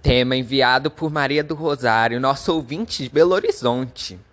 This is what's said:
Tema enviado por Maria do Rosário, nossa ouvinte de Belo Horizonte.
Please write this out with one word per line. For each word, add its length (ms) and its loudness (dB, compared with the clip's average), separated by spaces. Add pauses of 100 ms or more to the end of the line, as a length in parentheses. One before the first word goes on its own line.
Tema 360 2
enviado 520 2
por 220 -6
Maria 320 0
do 140 -6
Rosário, 640 0
nossa 320 0
ouvinte 500 -6
de 60 -8
Belo 260 4
Horizonte. 880 -4 (120)